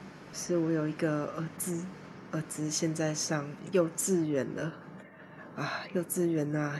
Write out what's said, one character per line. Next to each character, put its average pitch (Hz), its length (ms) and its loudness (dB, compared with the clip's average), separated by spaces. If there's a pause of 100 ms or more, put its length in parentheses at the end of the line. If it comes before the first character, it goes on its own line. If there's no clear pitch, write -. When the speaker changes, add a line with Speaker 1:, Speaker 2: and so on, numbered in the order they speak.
(320)
Speaker 1:
是 - 240 0
我 165 140 4
有 156 160 2
一 156 60 0
个 151 320 2 (100)
儿 160 220 -2
子， - 180 -2
Speaker 2:
嗯。 170 120 -4 (440)
Speaker 1:
儿 156 120 0
子 151 280 -2
现 160 240 2
在 156 200 2
上 147 420 -2 (160)
幼 175 240 6
稚 175 300 4
园 139 280 2
了。 160 200 -2 (800)
啊， - 400 -4
幼 180 100 2
稚 175 220 2
园 151 280 4
啊， 147 260 2